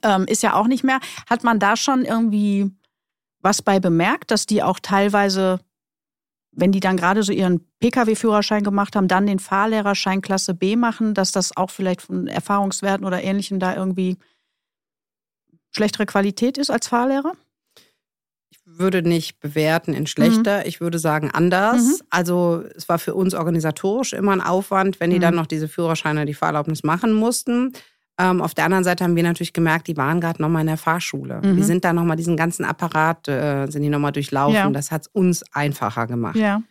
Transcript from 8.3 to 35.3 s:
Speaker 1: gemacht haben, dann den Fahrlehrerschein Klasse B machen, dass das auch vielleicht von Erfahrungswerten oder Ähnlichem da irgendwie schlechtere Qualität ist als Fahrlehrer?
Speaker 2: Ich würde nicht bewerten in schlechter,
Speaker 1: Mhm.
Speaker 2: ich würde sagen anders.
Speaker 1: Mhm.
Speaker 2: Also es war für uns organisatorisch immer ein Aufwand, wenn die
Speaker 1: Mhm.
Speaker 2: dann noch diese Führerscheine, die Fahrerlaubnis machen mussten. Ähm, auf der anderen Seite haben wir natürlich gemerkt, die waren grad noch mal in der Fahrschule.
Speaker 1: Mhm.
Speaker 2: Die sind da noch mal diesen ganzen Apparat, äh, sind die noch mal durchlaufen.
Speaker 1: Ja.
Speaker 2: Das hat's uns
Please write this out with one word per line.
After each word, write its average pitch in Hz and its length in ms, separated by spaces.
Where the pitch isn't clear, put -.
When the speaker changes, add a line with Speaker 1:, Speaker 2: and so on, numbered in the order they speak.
Speaker 1:
gemacht 202 320
haben, 196 100
dann 190 200
den 196 120
Fahrlehrerschein 202 840
Klasse 190 320
B 190 200
machen, 226 400
dass 190 160
das - 260
auch 185 140
vielleicht 185 320
von 185 240
Erfahrungswerten 196 800
oder 180 160
Ähnlichem 196 380
da 185 160
irgendwie 185 400
schlechtere 208 360
Qualität 202 520
ist 285 120
als - 180
Fahrlehrer? 269 440
Speaker 2:
Ich - 80
würde 185 240
nicht 170 380
bewerten 156 540
in 127 120
schlechter, 220 540
Speaker 1:
Mhm. - 60
Speaker 2:
ich - 140
würde 170 180
sagen 156 320
anders. 190 520
Speaker 1:
Mhm. 262 120
Speaker 2:
Also 175 520
es - 120
war 170 100
für - 160
uns 190 200
organisatorisch 170 760
immer 196 200
ein 185 80
Aufwand, 190 600
wenn 170 100
die 180 60
Speaker 1:
Mhm. 180 60
Speaker 2:
dann 170 120
noch 165 120
diese 156 220
Führerscheine, 156 580
die 147 80
Fahrerlaubnis 156 480
machen 180 300
mussten. 240 600
Ähm, 180 240
auf 165 120
der 156 120
anderen 185 180
Seite 180 200
haben 175 120
wir 170 60
natürlich 170 320
gemerkt, 165 340
die 160 80
waren 151 240
grad 165 180
noch 151 120
mal 165 100
in 156 60
der 156 100
Fahrschule. 143 680
Speaker 1:
Mhm. 196 140
Speaker 2:
Die 185 60
sind 180 220
da 175 80
noch 170 120
mal 160 120
diesen 165 200
ganzen 170 280
Apparat, 165 640
äh, 139 420
sind 147 140
die 147 60
noch 147 100
mal 143 140
durchlaufen. 143 420
Speaker 1:
Ja. 196 160
Speaker 2:
Das 139 200
hat's 160 180
uns 180 340